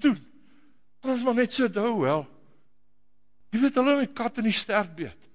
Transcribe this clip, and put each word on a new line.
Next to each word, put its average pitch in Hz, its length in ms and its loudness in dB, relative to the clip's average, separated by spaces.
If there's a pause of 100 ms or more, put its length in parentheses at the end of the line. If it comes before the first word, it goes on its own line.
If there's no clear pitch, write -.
doen? 277 160 2 (880)
Gaan 262 160 -2
ons 247 80 -4
maar 233 100 2
net 240 160 2
sit, 226 240 0
"Oh 220 240 0
well." 143 240 0 (1300)
Jy 226 80 0
weet, 277 140 2
hulle 269 240 4
het 247 80 0
die - 80 -20
kat 233 220 -4
in 220 120 0
die - 80 2
stertbeet. 170 640 -4 (160)